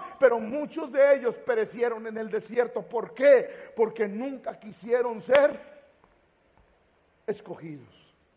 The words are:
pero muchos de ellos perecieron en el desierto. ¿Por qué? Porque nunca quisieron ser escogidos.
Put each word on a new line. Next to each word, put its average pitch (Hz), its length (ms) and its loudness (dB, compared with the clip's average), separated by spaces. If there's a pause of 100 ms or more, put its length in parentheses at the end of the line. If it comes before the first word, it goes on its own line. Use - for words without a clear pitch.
(180)
pero 240 220 4
muchos 277 540 -8
de 277 220 6
ellos 240 240 -2
perecieron 226 680 -4
en 220 100 -10
el 220 120 -8
desierto. 226 540 -4
¿Por 220 300 -6
qué? 262 640 4
Porque 220 320 0
nunca 233 500 -8
quisieron 233 600 -4
ser 277 400 4 (1700)
escogidos. 156 680 -12 (420)